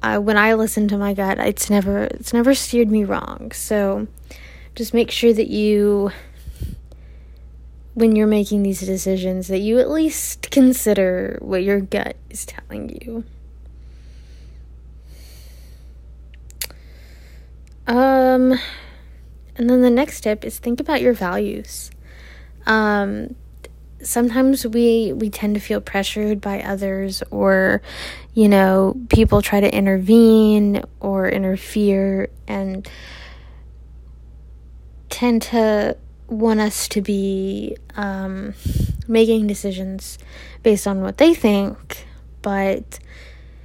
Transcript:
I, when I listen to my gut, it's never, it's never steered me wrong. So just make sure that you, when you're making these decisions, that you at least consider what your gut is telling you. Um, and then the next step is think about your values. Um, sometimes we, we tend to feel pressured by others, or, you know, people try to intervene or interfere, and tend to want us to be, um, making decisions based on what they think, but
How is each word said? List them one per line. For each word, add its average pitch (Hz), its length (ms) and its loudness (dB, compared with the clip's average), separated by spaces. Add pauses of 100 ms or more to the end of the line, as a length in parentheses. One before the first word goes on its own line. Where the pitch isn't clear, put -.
I, 220 160 -2
when 208 200 0
I 220 160 4
listen 214 360 0
to 202 80 -2
my 202 160 -2
gut, 196 260 -2
it's - 300 -4
never, 202 360 0
it's - 280 -8
never 240 200 4
steered 240 360 0
me 214 140 2
wrong. 196 480 -8
So 208 560 -2 (680)
just 226 180 -6
make 233 180 0
sure 233 220 4
that 214 140 0
you, 208 640 2 (1800)
when 226 220 4
you're 214 120 4
making 208 360 2
these 196 160 -2
decisions, 185 680 -4
that 190 120 -2
you 220 200 2
at - 100 2
least - 640 -4
consider 196 880 2
what 185 220 -4
your 202 180 0
gut - 340 -6 (140)
is - 160 -14
telling - 440 -14 (120)
you. 226 220 -10 (4000)
Um, 254 720 4 (960)
and 240 140 0
then 254 120 4
the 247 80 6
next 262 280 2
step 214 280 -4
is 226 140 -10
think 240 200 -4
about 294 220 -2
your 247 120 4
values. 208 760 -6 (760)
Um, 214 720 0 (640)
sometimes 254 640 0
we, 226 480 2
we 214 160 -4
tend 208 260 -4
to 202 60 -4
feel 208 200 -4
pressured 208 600 -4
by 202 200 -6
others, 196 720 -6
or, 190 500 2 (520)
you 220 140 6
know, 190 480 4 (140)
people 214 320 4
try 202 180 0
to 202 140 2
intervene 208 1080 4 (160)
or 196 280 -2
interfere, 196 1040 -2 (180)
and 196 400 -8 (2250)
tend 240 240 2
to 220 560 0 (300)
want 220 320 0
us 214 280 -4
to 208 140 -4
be, 196 760 -4 (200)
um, 196 580 -8 (540)
making 226 400 2
decisions 190 720 -8 (420)
based 208 240 2
on 196 160 -2
what 190 160 -6
they 330 160 6
think, 202 720 -2 (380)
but 196 560 -4 (640)